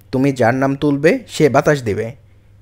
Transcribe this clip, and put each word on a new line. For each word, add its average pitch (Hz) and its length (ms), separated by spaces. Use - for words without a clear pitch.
তুমি 135 200
যার 123 220
নাম 135 220
তুলবে 147 420
সে 151 200
বাতাস 143 340
দিবে।" 110 300